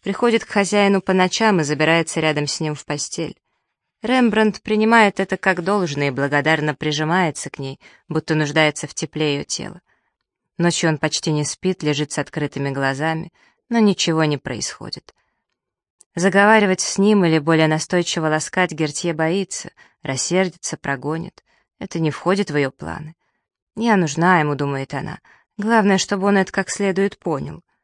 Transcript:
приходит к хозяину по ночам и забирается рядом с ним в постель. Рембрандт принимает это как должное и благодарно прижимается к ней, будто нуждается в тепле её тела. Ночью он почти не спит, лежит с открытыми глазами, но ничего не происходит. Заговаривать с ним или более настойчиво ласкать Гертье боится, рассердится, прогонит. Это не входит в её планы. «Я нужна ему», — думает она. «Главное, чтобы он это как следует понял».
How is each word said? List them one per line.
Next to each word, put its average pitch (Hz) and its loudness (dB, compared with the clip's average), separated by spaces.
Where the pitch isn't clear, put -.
приходит 226 0
к - -18
хозяину 202 2
по 190 -2
ночам 185 2
и 151 2
забирается 160 0
рядом 147 0
с - -6
ним 156 -4
в 139 -16
постель. - -8
Рембрандт 220 2
принимает 214 4
это 190 -2
как 180 0
должное 165 0
и - -2
благодарно 143 0
прижимается 156 -2
к - -20
ней, 135 -10
будто 160 -2
нуждается 151 0
в - -12
тепле 151 -2
её 147 -6
тела. - -10
Ночью 170 2
он 151 0
почти - -2
не 151 0
спит, - -4
лежит 147 -2
с - -6
открытыми 139 -4
глазами, 143 -4
но 233 0
ничего 180 2
не 147 0
происходит. - -10
Заговаривать 196 4
с - -6
ним 202 4
или 160 4
более 160 2
настойчиво 160 -2
ласкать 156 0
Гертье 160 -4
боится, 165 -4
рассердится, 170 -2
прогонит. 143 -6
Это - -6
не 156 0
входит 190 -2
в 147 -2
её 139 0
планы. 85 -12
«Я 226 2
нужна 170 2
ему», — 147 0
думает 139 -4
она. 156 -8
«Главное, 208 4
чтобы 190 -2
он 202 4
это 190 2
как 196 -4
следует 196 -2
понял». 151 -6